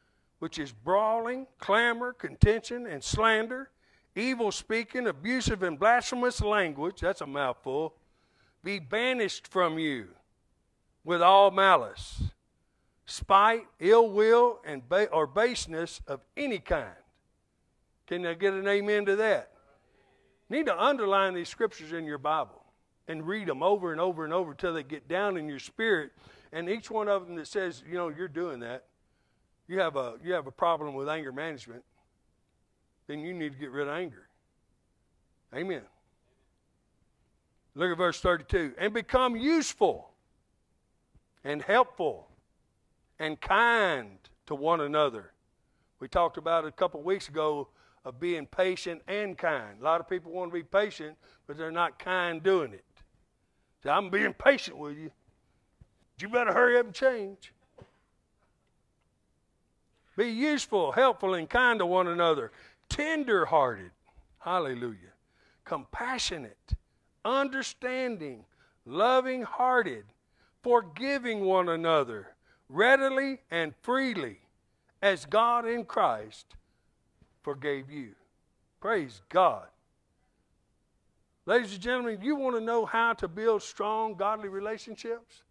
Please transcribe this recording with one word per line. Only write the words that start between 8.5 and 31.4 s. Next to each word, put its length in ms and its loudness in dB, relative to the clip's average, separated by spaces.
be 140 -6
banished 680 -4
from 320 0
you 340 -4
with 180 0
all 300 10
malice, 680 2
spite, 600 4
ill 300 8
will, 560 6
and 240 -10
ba-, 200 2
or 160 2
baseness 800 -4
of 140 -6
any 240 -4
kind. 380 -6
Can 180 -6
I 80 -4
get 180 0
an 160 -4
amen 380 2
to 100 2
that? 380 0
You 80 -2
need 80 0
to 120 0
underline 560 2
these 140 -6
scriptures 460 -6
in 100 -6
your 140 -8
Bible 440 -4
and 180 -8
read 220 -6
them 160 -4
over 300 2
and 80 -2
over 240 -2
and 80 -6
over 200 -2
till 200 -4
they 100 -4
get 240 -12
down 300 -2
in 100 -8
your 120 -10
spirit. 520 -2
And 180 -6
each 220 -6
one 160 -2
of 180 2
them 120 -12
that 100 -12
says, 400 -6
you 60 -12
know, 160 -4
you're 180 -8
doing 320 -6
that, 240 -12
you 140 -4
have 160 0
a, 260 -4
you 120 -4
have 120 -2
a 60 -12
problem 420 0
with 140 -6
anger 240 -6
management, 540 -10